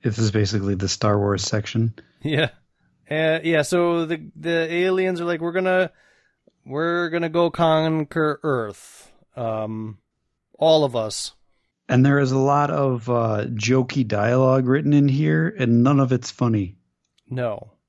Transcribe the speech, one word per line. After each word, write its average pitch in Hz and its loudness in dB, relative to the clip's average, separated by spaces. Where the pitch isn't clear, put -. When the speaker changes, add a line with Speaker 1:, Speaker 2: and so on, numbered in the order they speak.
Speaker 1:
This 107 -4
is 110 0
basically 101 0
the 95 -4
Star 104 0
Wars 101 -2
section. 113 -2
Speaker 2:
Yeah. 151 -2
Uh, 156 0
yeah, 160 2
so 170 0
the, 156 -8
the 165 -2
aliens 185 0
are 170 -6
like, 170 -4
"We're 170 -4
gonna, 185 0
we're 170 -4
gonna 170 -4
go 170 0
conquer 160 0
Earth. 117 -6
Um, 110 -6
all 156 4
of 123 -2
us." 110 -6
Speaker 1:
And 123 6
there 139 4
is 131 0
a 135 0
lot 143 2
of, 127 -2
uh, 113 0
jokey 123 0
dialogue 127 2
written 143 2
in 143 6
here, 156 0
and 117 4
none 139 4
of 131 2
it's 123 -4
funny. 104 -2
Speaker 2:
No. 117 -8